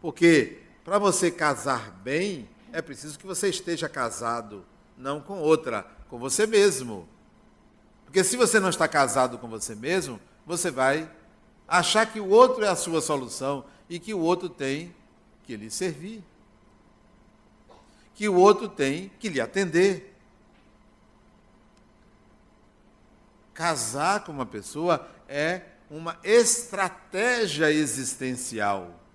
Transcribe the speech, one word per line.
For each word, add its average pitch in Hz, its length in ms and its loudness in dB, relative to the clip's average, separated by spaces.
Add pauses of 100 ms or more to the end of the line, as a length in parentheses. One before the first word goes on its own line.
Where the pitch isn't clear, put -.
Porque, 165 580 4 (240)
pra 196 160 0
você 180 320 2
casar 127 600 -2 (120)
bem, 147 460 -4 (240)
é 165 80 -8
preciso 147 360 -14
que - 80 -20
você 190 240 -4
esteja 170 380 -6
casado, 117 760 -6 (320)
não 139 240 -8
com 196 180 -12
outra, 151 460 2 (240)
com 123 80 -14
você 135 300 0
mesmo. 131 600 0 (960)
Porque 185 180 0
se 185 120 0
você 220 240 4
não 190 100 2
está 160 180 2
casado 127 500 2
com 117 100 -14
você 110 280 -10
mesmo, 135 440 -4 (260)
você 170 260 -4
vai 139 380 0 (580)
achar 196 440 2
que 220 80 -10
o 196 100 -6
outro 247 340 8
é 208 60 2
a 180 60 2
sua 165 260 -2
solução 135 600 -4 (260)
e 175 100 -10
que 214 140 -10
o 196 60 -4
outro 175 300 0
tem 147 460 -6 (480)
que 120 120 -12
lhe 107 140 -12
servir, 180 540 -8 (1900)
que 208 120 -4
o 196 80 2
outro 202 320 6
tem 151 520 -4
que 220 100 -6
lhe 143 100 -2
atender. 175 760 0 (3500)
Casar 160 680 -2
com - 80 -14
uma 139 140 -6
pessoa 143 640 -4 (200)
é 160 360 -4 (260)
uma 165 340 -12
estratégia 196 1500 0
existencial. 117 1300 -4 (160)